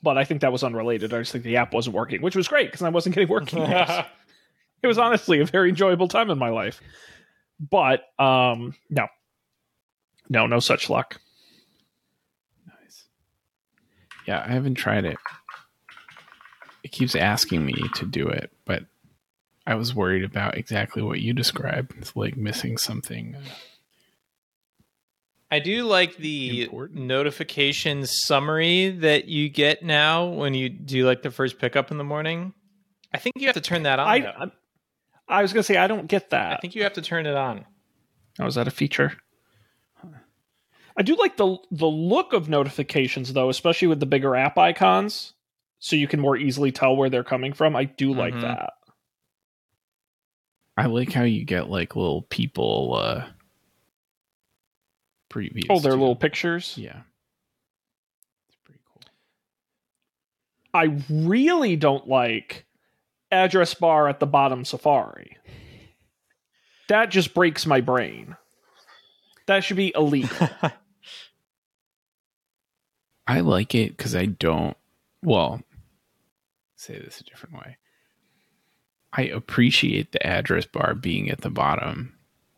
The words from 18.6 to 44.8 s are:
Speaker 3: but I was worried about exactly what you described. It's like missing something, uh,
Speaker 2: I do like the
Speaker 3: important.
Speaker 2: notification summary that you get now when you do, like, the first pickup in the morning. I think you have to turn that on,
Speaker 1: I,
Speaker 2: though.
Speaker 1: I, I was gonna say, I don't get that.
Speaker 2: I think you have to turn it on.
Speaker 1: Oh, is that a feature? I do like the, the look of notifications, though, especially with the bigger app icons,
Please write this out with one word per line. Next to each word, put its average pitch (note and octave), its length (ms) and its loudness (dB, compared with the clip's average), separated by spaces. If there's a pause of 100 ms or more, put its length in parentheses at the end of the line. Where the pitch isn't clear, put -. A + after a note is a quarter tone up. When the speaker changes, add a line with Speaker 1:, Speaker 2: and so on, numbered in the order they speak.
Speaker 3:
but - 220 -6 (800)
I B2 80 0
was A#2 180 -4
worried F#2+ 300 0
about G2+ 340 -4
exactly - 440 -6
what G#2+ 180 -4
you A#2 140 -2
described. - 640 -4
It's - 180 -16
like G#2+ 220 -6
missing A2 400 -6
something, A#1 580 -8
uh, C#3 60 -16 (2000)
Speaker 2:
I D3+ 80 2
do G3+ 240 -2
like F#3 320 2
the C3+ 480 -6
Speaker 3:
important. C#3 380 -12
Speaker 2:
notification C#3 1040 -2
summary D#3+ 840 2
that D#3+ 340 2
you D3 240 -2
get D3 340 0
now D#3+ 440 2
when D3 260 -4
you C3 160 -2
do, C3 360 -2
like, B2+ 160 2
the C3 100 -8
first C3 280 -4
pickup C3+ 320 0
in D3+ 60 -8
the D3 80 -8
morning. D#3+ 480 -6 (600)
I C#3+ 40 -4
think - 200 -4
you C4+ 100 -2
have B3+ 80 2
to D#3+ 60 -4
turn E3+ 220 -4
that C3+ 160 2
on, D3 80 0
Speaker 1:
I, A3+ 140 4
Speaker 2:
though. - 60 -6 (120)
Speaker 1:
I, F#3+ 120 -10 (800)
I F#3 120 2
was F#3+ 100 0
gonna A3 80 2
say, - 160 2
I F3+ 80 6
don't G3 220 -2
get - 240 -2
that. A2 220 -2
Speaker 2:
I - 40 -6
think F3 160 -10
you A3 100 -6
have G3+ 100 -2
to F3 100 -10
turn E3 240 -4
it C#3+ 80 -2
on. B2 280 -4 (760)
Speaker 1:
Oh, - 80 -2
is C3 80 -4
that A#2+ 120 0
a C3 40 -4
feature? C#3+ 420 -2 (1800)
I G#3 60 2
do C4+ 120 2
like G#4 220 2
the, F#3+ 200 2 (120)
the D#3+ 180 -2
look F3 460 0
of E3+ 160 0
notifications, C#3 840 0
though, C3 160 2
especially E3+ 400 2
with D3+ 100 2
the D3 80 0
bigger C3+ 280 2
app C3 220 2
icons, F#3 760 2 (440)